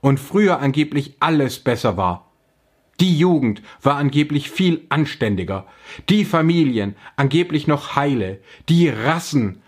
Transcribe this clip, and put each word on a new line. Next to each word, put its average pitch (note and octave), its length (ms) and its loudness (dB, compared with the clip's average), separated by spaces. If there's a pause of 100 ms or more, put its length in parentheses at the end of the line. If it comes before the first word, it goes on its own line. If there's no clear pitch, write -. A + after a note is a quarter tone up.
und C#3 200 2
früher F#3 400 2
angeblich C#3+ 600 -2
alles C#3+ 380 0
besser A#2+ 400 -2
war. F2 340 -4 (680)
Die F3 180 2
Jugend D3 440 2 (200)
war C#3+ 140 2
angeblich D3 540 -2
viel F3 380 0
anständiger, G2+ 800 -4 (420)
die G#3 160 4
Familien D3+ 720 0 (200)
angeblich D3 500 0
noch D3 280 -2
heile, B2 460 -2 (300)
die E3+ 180 4
Rassen B2 800 -2